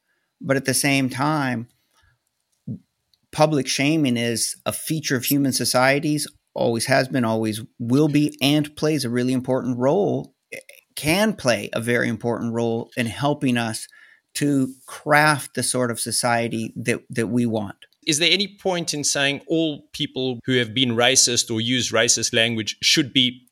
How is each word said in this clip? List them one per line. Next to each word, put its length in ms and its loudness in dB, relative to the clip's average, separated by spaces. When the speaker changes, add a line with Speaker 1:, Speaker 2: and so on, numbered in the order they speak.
Speaker 1:
But 160 0
at 80 -2
the 80 2
same 360 2
time, 580 -2
public 360 2
shaming 500 2
is 380 -2
a 80 -2
feature 420 -4
of 100 -2
human 260 2
societies, 760 0
always 320 0
has 200 2
been, 160 0
always 380 -2
will 300 2
be, 340 0
and 340 2
plays 300 0
a 40 -4
really 240 0
important 440 -2
role, 560 0
can 380 0
play 380 0
a 80 -4
very 300 0
important 440 -4
role 440 -2
in 80 -2
helping 520 0
us 300 -4
to 400 0
craft 680 2
the 100 -2
sort 280 0
of 80 -8
society 760 -2
that, 340 -4
that 180 -2
we 180 2
want. 400 -4
Speaker 2:
Is 120 0
there 120 2
any 280 0
point 340 -2
in 100 -4
saying 440 0
all 460 0
people 520 -4
who 120 2
have 160 0
been 180 2
racist 640 2
or 80 0
use 300 0
racist 420 2
language 480 2
should 320 2
be 380 0